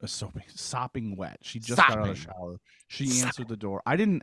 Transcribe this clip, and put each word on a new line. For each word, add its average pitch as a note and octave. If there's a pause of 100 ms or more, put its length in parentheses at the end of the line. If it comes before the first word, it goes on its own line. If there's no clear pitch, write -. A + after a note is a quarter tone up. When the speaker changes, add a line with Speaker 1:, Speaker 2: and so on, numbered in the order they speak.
Speaker 1:
uh, A#2
soaping, -
sopping B2
wet. F#2
She -
just A2+
got D3
out A2
of G#2
the F#2+
Speaker 2:
Sopping. E2
Speaker 1:
shower. F2+ (320)
She -
Speaker 3:
Sopping. B2+
Speaker 1:
answered A#2+
the A2+
door. G2+
I C3+
didn't, G3